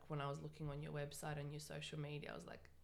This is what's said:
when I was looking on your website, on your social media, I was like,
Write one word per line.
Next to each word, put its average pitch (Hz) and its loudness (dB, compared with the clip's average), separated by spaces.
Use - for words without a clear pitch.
when 147 4
I 139 6
was 147 2
looking 151 0
on 143 2
your 156 -2
website, 147 2
on 143 0
your 151 -2
social 151 -2
media, 147 0
I - -2
was - -4
like, - -8